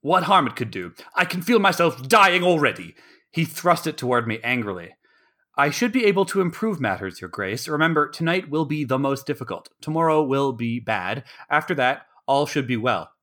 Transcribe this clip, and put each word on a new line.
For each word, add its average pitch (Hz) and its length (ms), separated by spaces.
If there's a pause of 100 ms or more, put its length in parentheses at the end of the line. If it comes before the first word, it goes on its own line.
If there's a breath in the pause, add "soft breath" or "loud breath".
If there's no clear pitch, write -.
"What 175 220
harm 175 240
it - 80
could 117 160
do. 90 220 (200 loud breath)
I 180 120
can 180 160
feel 226 180
myself 170 480
dying 185 360
already." 139 520 (360 soft breath)
He 165 140
thrust 165 420
it 151 100
toward 123 300
me 113 160
angrily. 104 520 (640)
"I 143 120
should 233 220
be 247 140
able 196 200
to 190 160
improve 185 380
matters, 98 420
Your 92 80
Grace. 101 380
Remember, 151 420
tonight 170 400
will 156 160
be 151 180
the 131 160
most 135 260
difficult. 120 440 (120)
Tomorrow 156 420
will 135 300
be 117 260
bad. 110 440 (260 loud breath)
After 151 260
that, 131 320 (180 soft breath)
all 139 200
should 139 220
be 120 100
well. 107 340 (120)